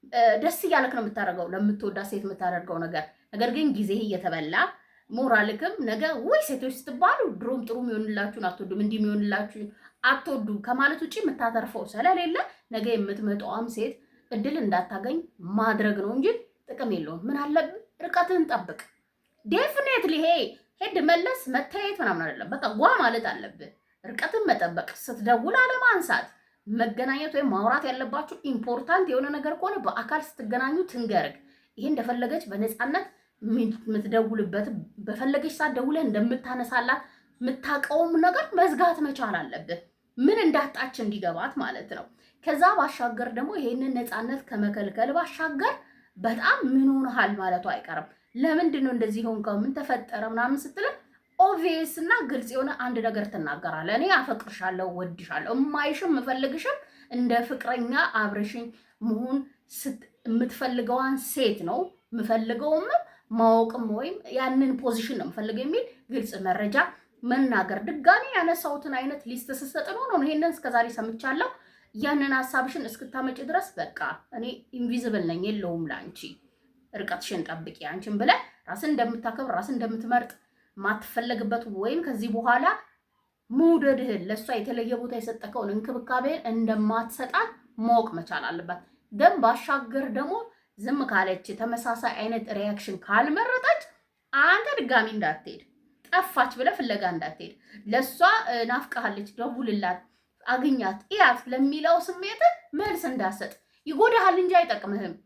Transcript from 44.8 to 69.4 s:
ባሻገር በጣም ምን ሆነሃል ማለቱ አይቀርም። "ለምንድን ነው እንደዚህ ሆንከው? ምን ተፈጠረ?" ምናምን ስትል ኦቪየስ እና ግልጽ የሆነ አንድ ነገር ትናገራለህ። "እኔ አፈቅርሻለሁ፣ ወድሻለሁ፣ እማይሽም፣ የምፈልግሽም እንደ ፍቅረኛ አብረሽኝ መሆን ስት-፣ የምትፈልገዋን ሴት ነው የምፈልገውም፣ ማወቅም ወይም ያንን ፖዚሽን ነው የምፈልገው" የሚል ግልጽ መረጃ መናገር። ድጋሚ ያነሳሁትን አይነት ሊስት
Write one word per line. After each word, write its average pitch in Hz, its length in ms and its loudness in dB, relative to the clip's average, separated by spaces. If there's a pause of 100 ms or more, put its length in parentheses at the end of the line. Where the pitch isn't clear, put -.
ባሻገር 320 600 -2 (420)
በጣም 226 480 2
ምን 269 240 6
ሆነሃል 240 460 2
ማለቱ 185 340 0
አይቀርም። 160 400 -6 (260)
"ለምንድን 302 480 2
ነው 262 100 2
እንደዚህ 220 320 -2
ሆንከው? 214 320 -2
ምን 254 160 0
ተፈጠረ?" 247 560 -4
ምናምን 240 300 0
ስትል 392 280 -6 (520)
ኦቪየስ 330 580 4
እና 330 160 2 (120)
ግልጽ 247 260 -4
የሆነ 262 280 -2
አንድ 247 240 -2
ነገር 214 240 0
ትናገራለህ። 165 720 -4
"እኔ 302 160 0
አፈቅርሻለሁ፣ 196 840 -2
ወድሻለሁ፣ 175 600 -6
እማይሽም፣ 294 560 0
የምፈልግሽም 277 680 0 (320)
እንደ 247 220 0 (100)
ፍቅረኛ 247 500 -4 (220)
አብረሽኝ 208 520 -2 (340)
መሆን 226 380 0 (340)
ስት-፣ - 340 -10 (180)
የምትፈልገዋን 247 1000 0
ሴት 247 380 0
ነው 190 160 -2 (300)
የምፈልገውም፣ 226 800 0 (420)
ማወቅም 226 600 4
ወይም 277 260 -4 (160)
ያንን 262 440 4
ፖዚሽን 226 420 -2
ነው - 80 -4
የምፈልገው" 220 360 -6
የሚል 370 220 0 (240)
ግልጽ 226 240 -4 (100)
መረጃ 208 340 0 (460)
መናገር። 240 640 2
ድጋሚ 339 460 6
ያነሳሁትን 330 640 0
አይነት 277 320 -4
ሊስት 240 280 -10